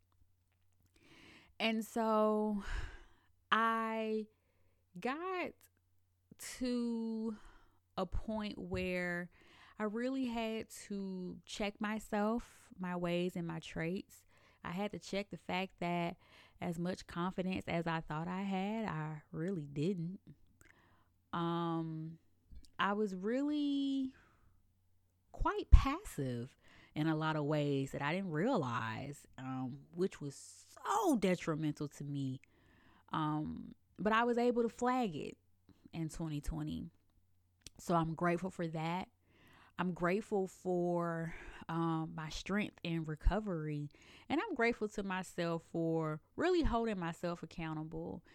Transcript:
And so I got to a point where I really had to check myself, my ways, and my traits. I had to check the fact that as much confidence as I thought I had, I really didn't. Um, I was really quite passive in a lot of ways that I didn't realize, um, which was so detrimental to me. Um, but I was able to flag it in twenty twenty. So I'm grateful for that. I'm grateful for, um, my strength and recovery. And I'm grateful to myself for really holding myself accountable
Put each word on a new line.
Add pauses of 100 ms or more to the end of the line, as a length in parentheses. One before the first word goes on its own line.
(1600)
And
so (880)
I (720)
got (1080)
to (600)
a
point
where (520)
I
really
had (220)
to
check
myself, (340)
my
ways,
and
my
traits. (400)
I
had
to
check
the
fact
that (440)
as
much
confidence
as
I
thought
I
had,
I (100)
really
didn't. (1120)
Um, (600)
I
was
really (1200)
quite
passive (420)
in
a
lot
of
ways
that
I
didn't
realize, (140)
um, (180)
which
was (380)
so
detrimental
to
me. (720)
Um, (240)
but
I
was
able
to
flag
it (560)
in
twenty
twenty. (880)
So
I'm
grateful
for
that. (720)
I'm
grateful
for, (360)
um,
my
strength (100)
and
recovery. (380)
And
I'm
grateful
to
myself
for (140)
really
holding
myself
accountable (100)